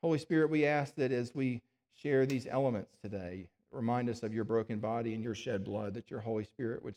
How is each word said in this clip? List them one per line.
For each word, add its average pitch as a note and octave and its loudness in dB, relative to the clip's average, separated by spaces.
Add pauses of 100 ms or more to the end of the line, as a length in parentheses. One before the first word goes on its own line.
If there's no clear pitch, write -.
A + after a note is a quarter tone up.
Holy E3 2
Spirit, D#3 4
we D3+ 4
ask D3 2
that C3 2
as A#2+ 0
we B2+ 0 (400)
share C3+ 6
these C3 0
elements B2 0
today, F#2 -8 (240)
remind B2 0
us A2+ -6
of A2 -4
your A2+ -2
broken A2 0
body A2+ -2
and A2 -6
your A2+ -4
shed G2+ -4
blood, G2+ -6
that A2+ -12
your A#2+ -8
Holy A2 -2
Spirit - -6
would A2+ -10